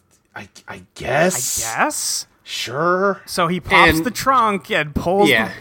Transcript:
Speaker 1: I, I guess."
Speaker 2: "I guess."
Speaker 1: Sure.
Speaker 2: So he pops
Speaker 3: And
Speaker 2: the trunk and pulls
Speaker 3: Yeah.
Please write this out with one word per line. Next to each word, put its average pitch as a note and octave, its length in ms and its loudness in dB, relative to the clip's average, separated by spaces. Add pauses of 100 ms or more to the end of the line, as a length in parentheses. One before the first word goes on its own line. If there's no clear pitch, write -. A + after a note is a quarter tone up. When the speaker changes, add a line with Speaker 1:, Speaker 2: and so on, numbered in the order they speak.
(340)
Speaker 1:
I, G2+ 140 -18 (180)
I - 160 -16 (140)
guess." D#3+ 680 -2
Speaker 2:
"I A2+ 200 -4
guess." - 420 -4 (160)
Speaker 1:
Sure. F3+ 840 -2
Speaker 2:
So F3 200 -2
he F3+ 140 -2
pops E3+ 380 4
Speaker 3:
And E3 60 0
Speaker 2:
the B3 60 -2
trunk A3 640 0
and D3+ 200 -2
pulls F3 380 2
Speaker 3:
Yeah. A2 300 2